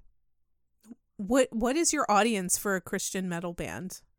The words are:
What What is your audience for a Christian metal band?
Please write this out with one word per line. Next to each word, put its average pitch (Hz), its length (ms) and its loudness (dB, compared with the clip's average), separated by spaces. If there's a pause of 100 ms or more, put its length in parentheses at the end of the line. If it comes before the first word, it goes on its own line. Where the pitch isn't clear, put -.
(1160)
What 240 340 4
What 240 260 0
is 330 160 2
your 294 180 0
audience 202 460 4
for 196 180 0
a 180 60 -2
Christian 190 480 -4
metal 175 240 -6
band? 147 480 -10 (180)